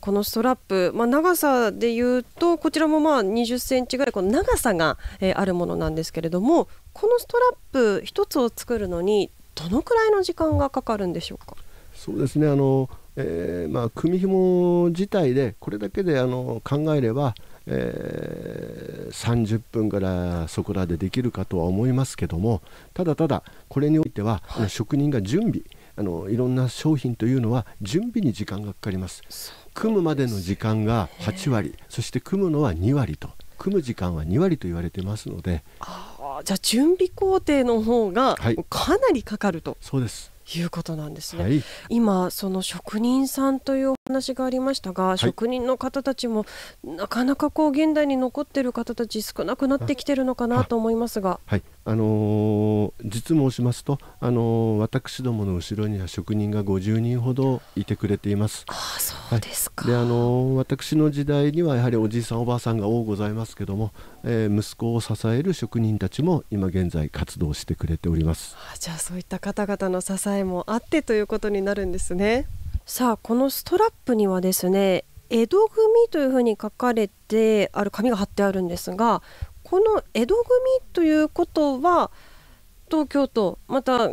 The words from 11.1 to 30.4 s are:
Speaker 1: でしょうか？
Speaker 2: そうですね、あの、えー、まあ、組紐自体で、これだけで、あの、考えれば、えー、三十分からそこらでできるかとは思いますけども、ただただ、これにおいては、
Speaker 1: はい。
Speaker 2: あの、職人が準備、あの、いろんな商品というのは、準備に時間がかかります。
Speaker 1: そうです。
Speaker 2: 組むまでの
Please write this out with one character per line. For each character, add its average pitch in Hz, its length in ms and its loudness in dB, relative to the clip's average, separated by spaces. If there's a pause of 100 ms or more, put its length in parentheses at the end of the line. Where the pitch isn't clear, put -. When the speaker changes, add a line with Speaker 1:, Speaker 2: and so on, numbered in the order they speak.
Speaker 1:
で 170 80 -4
し - 100 -10
ょ - 120 -12
う - 40 -18
か？ - 80 -16 (400)
Speaker 2:
そ - 200 -10
う - 40 -2
で 139 80 2
す 131 100 -2
ね、 151 120 4
あ 143 80 4
の、 135 320 2 (280)
え 87 520 -4
ー、 151 40 -4
ま 123 120 0
あ、 113 60 -2
組 175 280 0
紐 180 680 4
自 175 180 0
体 156 280 2
で、 127 260 2
こ - 100 -8
れ 208 80 -6
だ 208 120 -6
け 202 120 -2
で、 160 160 2
あ 127 60 2
の、 127 400 -2
考 151 300 0
え 147 80 4
れ 113 100 2
ば、 131 220 0 (320)
え - 1400 -6
ー、 - 40 -12
三 117 340 0
十 110 120 0
分 107 300 -2
か 101 100 0
ら 90 500 0
そ - 160 -4
こ 101 100 -4
ら 95 100 0
で 85 140 -2
で 95 100 -2
き 127 140 -2
る 123 80 0
か 95 160 -6
と 95 120 -2
は 82 60 2
思 95 220 0
い 127 80 2
ま 131 100 2
す - 120 -10
け 98 100 -2
ど 82 120 -4
も、 107 220 0 (320)
た 185 120 -2
だ 156 100 2
た 165 140 0
だ、 98 160 0 (240)
こ - 120 -2
れ 147 80 2
に 156 120 4
お - 20 2
い - 80 -2
て - 100 -8
は、 104 260 0
Speaker 1:
は - 100 -10
い。 - 20 -6
Speaker 2:
あ 117 60 0
の、 101 40 -2
職 113 280 -4
人 143 140 2
が 120 120 0
準 131 200 0
備、 220 180 0 (360)
あ 101 60 -6
の、 90 260 -4
い 110 80 0
ろ 123 120 2
ん 127 80 0
な 127 120 0
商 156 280 0
品 127 180 -2
と 110 100 -4
い 123 100 2
う 131 60 2
の 113 120 0
は、 123 140 0 (140)
準 156 320 -2
備 233 80 0
に 139 120 2
時 98 140 -6
間 101 160 -8
が 101 120 -8
か - 80 -
か 110 80 -4
り 92 80 -2
ま 92 80 -4
す。 - 120 -12
Speaker 1:
そ - 40 -18
う - 40 -20
で - 60 -18
す。 - 200 -14 (220)
Speaker 2:
組 220 200 0
む 190 80 4
ま 156 140 0
で 135 100 0
の 107 140 -2